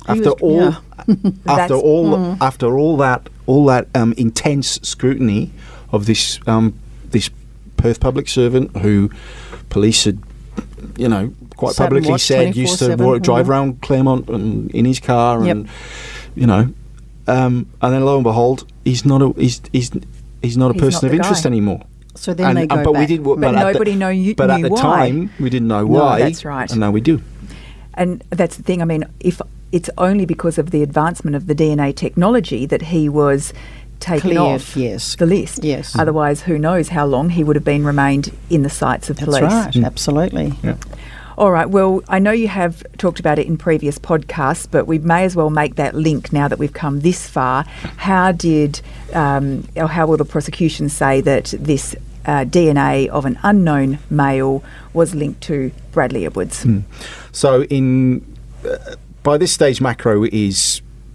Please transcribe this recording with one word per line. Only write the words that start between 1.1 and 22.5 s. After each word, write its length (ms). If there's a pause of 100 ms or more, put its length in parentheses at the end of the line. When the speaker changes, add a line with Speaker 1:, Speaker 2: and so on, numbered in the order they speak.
Speaker 3:
That's 280
Speaker 2:
all, 440
Speaker 1:
Mm. 240
Speaker 2:
after 380
all 200
that, 300 (180)
all 200
that, 280
um, 220
intense 680
scrutiny 680 (420)
of 140
this, 400
um, 280 (360)
this 200 (460)
Perth 240
public 280
servant 500
who 320 (580)
police 360
had, 140 (760)
you 120
know, 240 (240)
quite 180
Speaker 1:
Sat 100
and 60
Speaker 2:
publicly 220
Speaker 1:
watched 140
Speaker 2:
said 300
used 220
to 80
Speaker 1:
twenty-four 100
seven. 100
Speaker 2:
wa-, 120
drive 280
Speaker 1:
Mm. 40
Speaker 2:
around 320
Claremont 480
and 400
in 160
his 140
car, 440
Speaker 1:
Yep. 120
Speaker 2:
and, 120 (680)
you 120
know, 220 (580)
um, 400 (160)
and 100
then 120
lo 100
and 100
behold, 400 (220)
he's 180
not 160
a, 180
he's, 220 (120)
he's, 180 (500)
he's 160
not 140
a 40
Speaker 3:
He's 60
Speaker 2:
person 160
Speaker 3:
not 80
Speaker 2:
of 60
Speaker 3:
the 80
Speaker 2:
interest 260
Speaker 3:
guy. 60
Speaker 2:
anymore. 320 (320)
Speaker 1:
So 180
then 160
Speaker 2:
And, 80